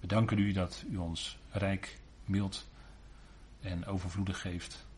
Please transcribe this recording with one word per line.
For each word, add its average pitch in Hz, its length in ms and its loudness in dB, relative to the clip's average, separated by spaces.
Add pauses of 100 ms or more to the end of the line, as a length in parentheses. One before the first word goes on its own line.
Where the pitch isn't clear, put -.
We - 60 -8
danken 110 320 6
u 101 140 6
dat 92 380 0
u 110 60 0
ons 85 420 -2 (120)
rijk, 98 480 0 (260)
mild 98 440 2 (920)
en 90 260 -2
overvloedig 92 540 -2
geeft. - 460 -6 (120)